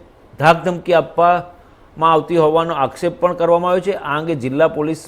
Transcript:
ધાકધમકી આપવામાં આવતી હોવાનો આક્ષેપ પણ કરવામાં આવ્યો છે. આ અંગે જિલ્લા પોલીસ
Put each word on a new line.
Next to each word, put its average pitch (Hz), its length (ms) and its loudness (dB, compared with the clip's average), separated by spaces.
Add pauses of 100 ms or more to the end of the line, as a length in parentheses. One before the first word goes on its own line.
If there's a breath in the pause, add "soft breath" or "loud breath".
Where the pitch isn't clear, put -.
(400)
ધાકધમકી 170 540 0
આપવામાં 170 1160 0
આવતી 160 260 0
હોવાનો 165 360 2
આક્ષેપ 156 460 -4
પણ 180 140 0
કરવામાં 170 380 0
આવ્યો 185 80 2
છે. 185 140 -4
આ 147 240 -6
અંગે 160 180 -4
જિલ્લા 135 320 0
પોલીસ 151 400 -4